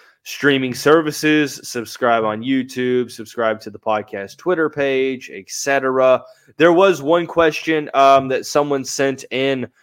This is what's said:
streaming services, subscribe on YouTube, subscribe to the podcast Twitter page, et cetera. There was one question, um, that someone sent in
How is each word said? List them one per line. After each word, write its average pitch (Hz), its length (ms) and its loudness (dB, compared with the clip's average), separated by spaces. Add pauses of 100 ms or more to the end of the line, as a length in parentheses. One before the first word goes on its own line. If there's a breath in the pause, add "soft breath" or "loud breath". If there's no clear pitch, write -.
(240 soft breath)
streaming 135 500 -2
services, 151 920 0
subscribe 113 640 -2
on 107 160 -4
YouTube, 127 680 -2
subscribe 110 520 -6
to 107 80 -14
the 101 100 -16
podcast 104 580 -6
Twitter 160 320 -2
page, 135 640 -4
et 95 160 -16
cetera. 131 720 2 (360 loud breath)
There 170 160 6
was 180 280 4
one 165 240 0
question, 160 680 -2
um, 135 340 6
that 131 180 -4
someone 143 380 0
sent 135 480 -4
in 131 380 -2 (140)